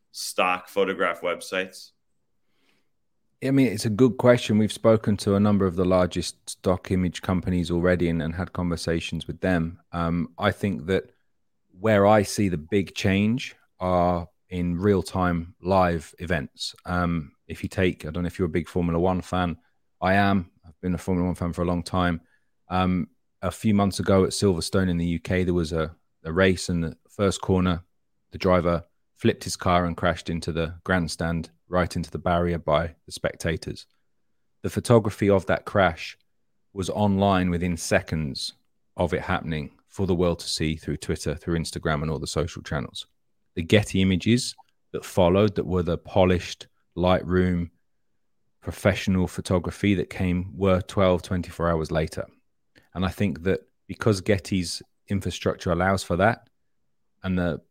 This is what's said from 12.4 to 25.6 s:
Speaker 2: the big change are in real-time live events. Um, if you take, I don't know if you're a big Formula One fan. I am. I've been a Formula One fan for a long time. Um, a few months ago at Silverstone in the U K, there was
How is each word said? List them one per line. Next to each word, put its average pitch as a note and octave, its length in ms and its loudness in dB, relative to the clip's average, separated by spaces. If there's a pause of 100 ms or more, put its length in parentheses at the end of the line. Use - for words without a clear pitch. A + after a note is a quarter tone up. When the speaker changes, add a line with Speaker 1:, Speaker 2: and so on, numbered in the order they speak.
Speaker 2:
the F2 100 -2
big E2 360 -2
change G#2 600 0 (240)
are F2+ 500 0 (220)
in F2 260 -2
real-time F2+ 840 0
live F2 560 0
events. E2+ 560 -6 (100)
Um, F2 480 -2 (140)
if D#2+ 160 -14
you G2 80 -6
take, F#2 340 0
I D#2 60 -8
don't E2+ 140 -6
know - 20 -2
if E2 120 -8
you're F#2+ 80 0
a E2 40 -2
big E2 180 -4
Formula E2+ 300 -2
One F#2 240 0
fan. F2 340 -2 (460)
I F#2 120 2
am. G2 360 2 (160)
I've E2 160 -20
been F2+ 120 -2
a E2 40 -4
Formula F2+ 280 -2
One F2+ 80 -2
fan E2+ 200 -6
for F2+ 80 -2
a F2 40 0
long F2 160 -2
time. F2 380 0 (480)
Um, F#2 400 0 (320)
a F#2 100 -4
few A2 220 0
months G2+ 280 2
ago F#2+ 240 6
at - 60 0
Silverstone F#2 600 0
in E2+ 80 0
the E2+ 80 0
U E2+ 120 0
K, F#2 260 0
there F2 100 0
was E2+ 180 -2